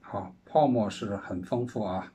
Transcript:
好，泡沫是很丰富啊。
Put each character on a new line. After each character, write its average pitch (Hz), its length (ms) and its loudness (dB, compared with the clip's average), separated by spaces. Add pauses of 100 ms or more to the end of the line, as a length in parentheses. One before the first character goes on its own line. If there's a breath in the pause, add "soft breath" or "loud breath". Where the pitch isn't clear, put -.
好， 95 340 -8 (100)
泡 151 220 6
沫 117 240 4
是 101 260 -4
很 92 260 -6
丰 120 240 -2
富 113 180 -4
啊。 92 300 -4